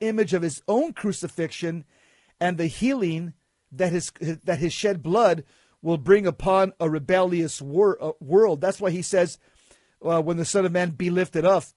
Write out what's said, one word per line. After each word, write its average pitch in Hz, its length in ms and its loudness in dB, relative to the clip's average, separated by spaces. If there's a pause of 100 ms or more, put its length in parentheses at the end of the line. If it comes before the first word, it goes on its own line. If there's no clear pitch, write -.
image 214 340 0
of 175 80 0
his 165 260 -6
own 262 240 0
crucifixion 170 920 -6 (560)
and 175 180 -2
the 170 80 -2
healing 175 640 -2 (380)
that 165 220 -2
his, 175 200 -4 (320)
that 170 140 -2
his 165 140 -2
shed 196 300 -2
blood 175 420 2 (360)
will 165 180 -2
bring 190 280 4
upon 190 520 2
a 165 120 0
rebellious 165 720 0
wor-, 180 380 2
uh, 156 200 -6
world. 170 400 4
That's 185 200 -2
why 196 100 0
he 175 120 -4
says, 175 360 0 (640)
uh, 165 160 2
"When 165 160 -2
the 165 80 -2
Son 196 200 0
of 175 80 -2
Man 180 180 0
be 175 200 -4
lifted 175 340 -2
up" 185 200 4 (120)